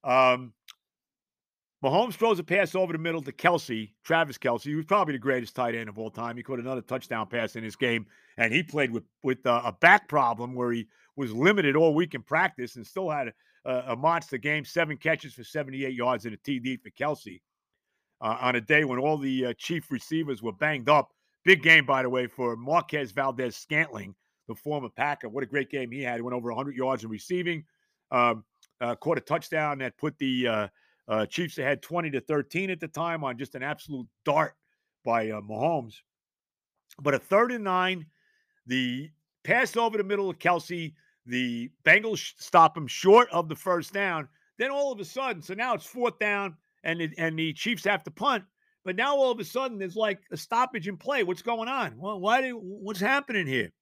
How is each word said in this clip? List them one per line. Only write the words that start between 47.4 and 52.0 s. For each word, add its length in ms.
Chiefs 320
have 180
to 80
punt. 320
But 100
now 220
all 160
of 80
a 40
sudden, 340
there's, 180
like, 240
a 60
stoppage 500
in 100
play. 280
What's 180
going 260
on? 300
Well, 220